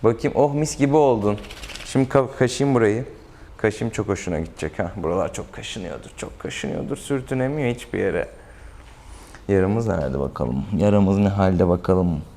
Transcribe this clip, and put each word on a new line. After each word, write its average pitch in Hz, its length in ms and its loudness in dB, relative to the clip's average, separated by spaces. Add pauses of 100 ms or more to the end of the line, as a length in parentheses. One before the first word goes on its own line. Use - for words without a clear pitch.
Bakayım, 117 340 2
oh, 143 160 4
mis 147 240 -2
gibi 139 180 4
oldun. 113 420 4 (480)
Şimdi 135 240 2
ka-, 131 300 2
kaşıyım 131 360 2
burayı. 113 300 4 (520)
Kaşım 113 320 0
çok 107 180 -4
hoşuna 90 320 -2
gidecek - 400 -6
ha. 90 160 -2
Buralar 87 380 -2
çok - 200 -12
kaşınıyordur, 90 640 -12
çok - 220 -12
kaşınıyordur. - 580 -6
Sürtünemiyor 131 800 -2
hiçbir - 240 -8
yere. 95 280 0 (1200)
Yaramız 101 400 2
nerede 71 320 -2
bakalım? 67 460 -4 (120)
Yaramız 98 400 4
ne 101 120 4
halde 95 400 2
bakalım? 90 520 2 (160)